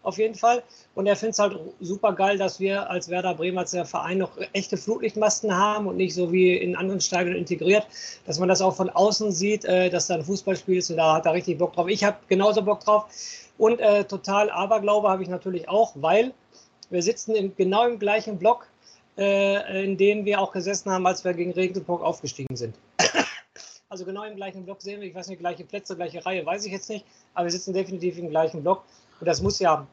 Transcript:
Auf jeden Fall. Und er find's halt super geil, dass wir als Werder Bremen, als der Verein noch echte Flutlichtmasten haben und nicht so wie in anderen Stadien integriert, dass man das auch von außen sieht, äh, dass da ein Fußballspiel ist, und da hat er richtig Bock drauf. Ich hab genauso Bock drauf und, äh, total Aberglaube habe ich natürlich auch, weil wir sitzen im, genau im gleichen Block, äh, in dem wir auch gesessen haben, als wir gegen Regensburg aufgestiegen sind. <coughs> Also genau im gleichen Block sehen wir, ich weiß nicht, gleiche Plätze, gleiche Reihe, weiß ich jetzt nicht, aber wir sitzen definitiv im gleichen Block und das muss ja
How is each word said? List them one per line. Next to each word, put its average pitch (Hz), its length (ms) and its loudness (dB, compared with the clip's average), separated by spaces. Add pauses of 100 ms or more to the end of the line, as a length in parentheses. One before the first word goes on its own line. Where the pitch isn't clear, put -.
Auf 190 160 -6
jeden 220 160 0
Fall. 240 260 2 (320)
Und 196 140 -2
er 202 80 4
find's 214 240 -4
halt 202 200 2 (200)
super 196 340 0
geil, 196 240 2
dass 190 220 -2
wir 196 320 -2
als 180 180 -6
Werder 180 240 -2
Bremen, 180 240 -4
als 175 140 -4
der 175 140 -4
Verein 170 340 -4
noch - 180 -4 (160)
echte - 240 -4
Flutlichtmasten 214 800 0
haben 208 300 2
und 180 100 -4
nicht 185 160 0
so 175 180 0
wie 180 240 6
in 180 200 -2
anderen 190 260 -4
Stadien 180 340 -2
integriert, 175 520 2 (400)
dass 156 100 -4
man 180 100 0
das 185 140 4
auch 185 140 2
von 185 160 -2
außen 208 400 2
sieht, 202 340 0
äh, 185 240 4
dass 175 160 -2
da 185 80 -4
ein 165 100 -2
Fußballspiel 185 540 -2
ist, 180 140 -4
und 160 60 -4
da 160 180 6
hat 160 100 0
er 160 80 4
richtig 175 240 -2
Bock 175 160 0
drauf. 175 160 0
Ich 202 140 0
hab 208 240 0
genauso 202 340 4
Bock 202 200 0
drauf 214 240 4 (520)
und, 233 220 4
äh, 208 240 6
total 202 480 0
Aberglaube 208 580 2
habe 190 140 0
ich 170 60 -8
natürlich 180 400 -6
auch, 208 260 4
weil 190 400 2 (560)
wir 180 100 0
sitzen 220 320 -2
im, 196 220 0
genau 202 320 2
im 240 100 -2
gleichen 208 400 -2
Block, 214 300 2 (500)
äh, 196 680 0
in 196 140 -2
dem 208 260 4
wir 202 160 0
auch 190 120 0
gesessen 190 400 -4
haben, 185 160 0
als 185 180 -4
wir 180 80 0
gegen 175 180 -4
Regensburg 180 520 -2
aufgestiegen 135 520 -6
sind. 117 200 -8 (240)
<coughs> - 60 4 (840)
Also 185 160 -14
genau 196 200 -10
im 214 120 -14
gleichen 190 300 -12
Block 190 160 -16
sehen 202 180 -12
wir, 202 80 -12
ich 165 80 -16
weiß 180 140 -12
nicht, 180 100 -14
gleiche 170 240 -6
Plätze, 202 320 -10
gleiche 170 300 -10
Reihe, 185 200 -4
weiß 202 200 -4
ich 190 60 -8
jetzt 190 180 -12
nicht, 208 160 -10 (280)
aber 175 120 -2
wir 175 60 -2
sitzen 185 200 -4
definitiv 180 460 -4
im 175 120 -10
gleichen 160 320 0
Block 180 220 0 (380)
und 165 60 -2
das 151 140 0
muss 202 180 0
ja 151 340 2